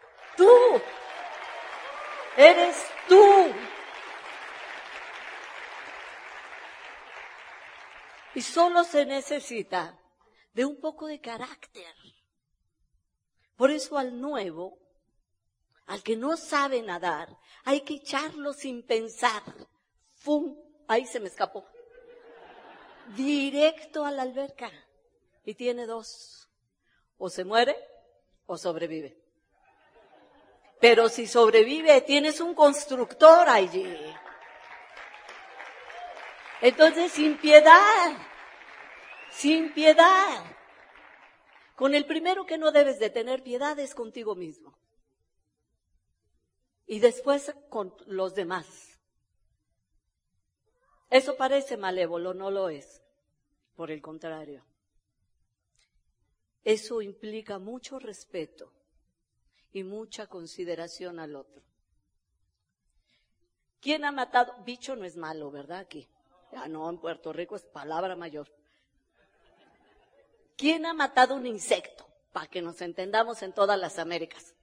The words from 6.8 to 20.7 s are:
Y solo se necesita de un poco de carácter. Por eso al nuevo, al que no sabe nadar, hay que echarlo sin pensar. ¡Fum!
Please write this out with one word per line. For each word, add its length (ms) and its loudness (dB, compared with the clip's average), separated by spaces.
Y 80 -10
solo 420 2
se 220 0
necesita 920 -8
de 140 -4
un 140 -12
poco 260 -12
de 140 -14
carácter. 760 -18
Por 140 2
eso 260 -8
al 240 -6
nuevo, 580 -10
al 160 -14
que 140 -4
no 200 -6
sabe 460 -4
nadar, 560 -8
hay 180 0
que 120 -12
echarlo 580 -8
sin 300 -12
pensar. 600 -4
¡Fum! 400 -4